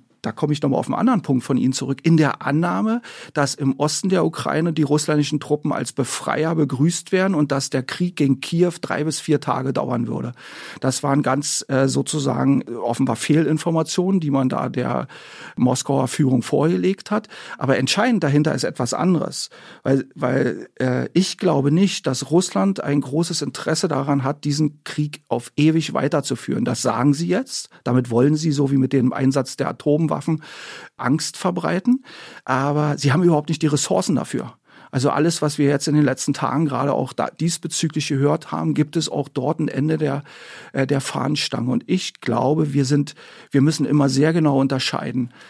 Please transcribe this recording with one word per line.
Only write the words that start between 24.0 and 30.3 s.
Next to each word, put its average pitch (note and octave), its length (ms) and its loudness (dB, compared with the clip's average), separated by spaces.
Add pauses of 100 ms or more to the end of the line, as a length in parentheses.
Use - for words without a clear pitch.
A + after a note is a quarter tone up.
hat, C#3+ 220 -4
diesen D3+ 400 -2
Krieg D3 420 -6
auf - 300 -4
ewig D#3 360 4
weiterzuführen. C#3 680 -2
Das A#2+ 180 -2
sagen B2+ 320 2
sie E3 140 -2
jetzt. - 420 -4 (140)
Damit B2 260 2
wollen C3 280 4
sie, D#3 160 0
so C#3 180 2
wie C#3 60 2
mit C3 160 2
dem B2+ 180 4
Einsatz C3+ 460 0
der C3+ 100 -2
Atomwaffen, D3+ 760 0 (520)